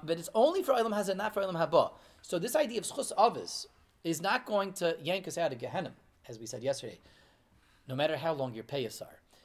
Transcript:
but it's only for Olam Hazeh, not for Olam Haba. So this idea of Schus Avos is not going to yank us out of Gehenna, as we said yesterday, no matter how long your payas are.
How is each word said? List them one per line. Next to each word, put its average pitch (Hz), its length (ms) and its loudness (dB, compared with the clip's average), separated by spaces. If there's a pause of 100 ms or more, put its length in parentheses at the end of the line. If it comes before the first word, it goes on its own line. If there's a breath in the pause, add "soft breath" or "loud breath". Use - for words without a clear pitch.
but 165 140 -2
it's 170 160 -10
only 320 300 6
for 277 100 4
Olam 226 220 2
Hazeh, 196 200 0
not 208 200 -2
for 196 80 0
Olam 190 100 -2
Haba. 160 380 4 (320 loud breath)
So 180 160 -2
this 233 160 -2
idea 240 240 2
of 170 60 -6
Schus - 320 -6
Avos 170 500 2 (360)
is 165 160 -2
not 208 280 0
going 196 260 0
to 165 260 0
yank 185 280 -2
us 180 100 -8
out 165 160 2
of 117 60 -12
Gehenna, 127 340 -6 (340)
as 113 120 -14
we 113 80 -12
said 110 160 -10
yesterday, 123 360 -4 (880 soft breath)
no 131 80 -8
matter 151 220 2
how 131 160 0
long 131 220 -4
your 110 80 -8
payas 123 380 -4
are. - 180 -18 (260 soft breath)